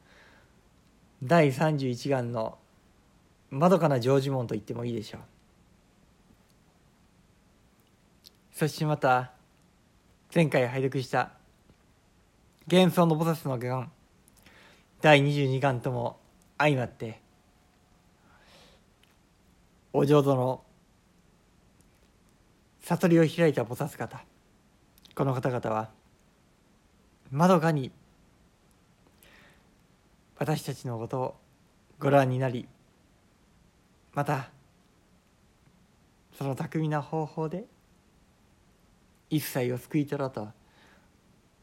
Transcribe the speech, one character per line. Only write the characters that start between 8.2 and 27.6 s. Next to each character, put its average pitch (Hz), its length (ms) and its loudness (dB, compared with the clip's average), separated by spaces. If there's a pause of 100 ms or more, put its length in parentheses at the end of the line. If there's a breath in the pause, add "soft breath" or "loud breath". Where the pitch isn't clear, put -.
そ 160 140 -2
し - 120 -10
て 160 60 -2
ま 151 120 0
た、 127 340 0 (1000)
前 165 140 4
回 127 200 2
拝 131 160 -4
読 135 200 -2
し - 60 -14
た 127 220 -2 (1300)
玄 180 240 6
宗 175 160 4
の 165 100 4
菩 165 140 0
薩 151 180 -4
の 131 120 -4
願、 123 320 -6 (1080 soft breath)
第 151 220 6
二 143 120 2
十 143 120 0
二 131 140 -2
願 131 200 0
と 131 120 -6
も 120 280 -6 (380)
相 147 180 2
ま 123 100 -2
っ - 20 -4
て、 - 340 -14 (2750 soft breath)
お 143 120 2
浄 147 180 6
土 135 120 2
の 127 280 -2 (2250)
悟 - 280 0
り 165 100 6
を 160 80 6
開 165 240 2
い - 20 -2
た 123 100 -2
菩 107 120 -8
薩 151 200 -8
方、 - 280 -12 (920)
こ - 120 -2
の 135 100 0
方 127 140 -4
々 120 200 -4
は 110 220 -4 (1400)
ま 147 180 2
ど 185 120 6
か 165 120 2